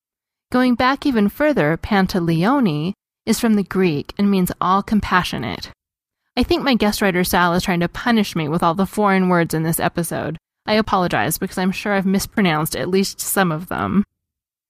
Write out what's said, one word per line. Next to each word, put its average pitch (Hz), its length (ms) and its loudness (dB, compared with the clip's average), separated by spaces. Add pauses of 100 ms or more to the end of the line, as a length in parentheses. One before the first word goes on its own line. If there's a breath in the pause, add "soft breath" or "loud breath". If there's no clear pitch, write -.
(520)
Going 254 220 2
back 262 320 0
even 220 240 2
further, 170 480 2
Pantaleone 185 1120 0 (320)
is 220 160 0
from 226 140 2
the 202 100 2
Greek 185 540 0
and 202 120 2
means 185 300 2
all 190 220 0
compassionate. - 880 -2 (680)
I 240 60 0
think 339 200 0
my 277 120 2
guest 208 260 0
writer 190 240 2
Sal 175 300 2
is 180 80 0
trying 175 180 -2
to 175 80 0
punish - 480 -2
me 160 100 -2
with 160 160 -2
all 170 120 2
the 190 100 0
foreign 190 460 2
words 170 240 2
in 160 80 0
this 160 180 -2
episode. 160 560 -4 (300)
I 214 80 0
apologize 175 640 0
because - 180 -8
I'm 190 160 0
sure 208 220 -4
I've 196 100 0
mispronounced 190 720 0
at - 140 -4
least 190 280 0
some 190 320 0
of 160 180 -6
them. - 360 0 (640)